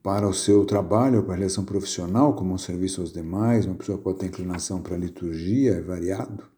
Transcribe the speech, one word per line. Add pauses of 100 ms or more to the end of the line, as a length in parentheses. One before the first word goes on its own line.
para
o
seu
trabalho,
para
a
relação
profissional,
como
um
serviço
aos
demais,
uma
pessoa
pode
ter
inclinação
para
a
liturgia,
é
variado. (120)